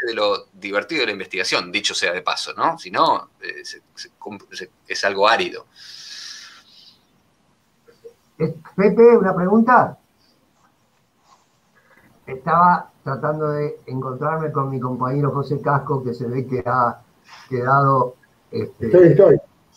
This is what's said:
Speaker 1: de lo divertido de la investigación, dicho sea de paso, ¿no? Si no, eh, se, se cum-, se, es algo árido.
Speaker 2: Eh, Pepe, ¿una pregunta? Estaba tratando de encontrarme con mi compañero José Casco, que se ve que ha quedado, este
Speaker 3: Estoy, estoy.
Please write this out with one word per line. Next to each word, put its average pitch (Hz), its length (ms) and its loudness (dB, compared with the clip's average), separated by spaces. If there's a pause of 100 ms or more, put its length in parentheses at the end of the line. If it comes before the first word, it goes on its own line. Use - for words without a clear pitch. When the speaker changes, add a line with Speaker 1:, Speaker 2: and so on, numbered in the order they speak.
Speaker 1:
de 113 80 -6
lo 104 400 -2
divertido 101 480 -6
de 117 60 0
la 107 60 -4
investigación, 92 580 -6
dicho 101 220 -4
sea 92 180 -2
de 90 100 -6
paso, - 320 -6
¿no? 156 240 -4
Si 92 140 -18
no, 131 400 -2 (100)
eh, 87 220 -14
se, - 180 -18 (140)
se - 140 -20 (100)
cum-, 101 200 -14 (120)
se, 92 180 -16 (180)
es - 180 -6
algo 98 220 0
árido. 95 380 -2 (2750)
Speaker 2:
Eh, 156 160 -4 (220)
Pepe, 226 420 6
¿una 190 180 0
pregunta? 208 600 2 (2250)
Estaba 165 680 2 (120)
tratando 151 480 -4
de 147 340 -6
encontrarme 135 640 -6
con 135 180 -2
mi 135 100 -4
compañero 127 520 -2
José 139 300 -4
Casco, 139 420 -2
que 120 100 -6
se 120 120 -8
ve 127 200 -6
que 123 200 -6
ha 120 340 0 (500)
quedado, 135 640 2 (360)
este 113 360 -6
Speaker 3:
Estoy, 175 220 8
estoy. 151 280 8 (400)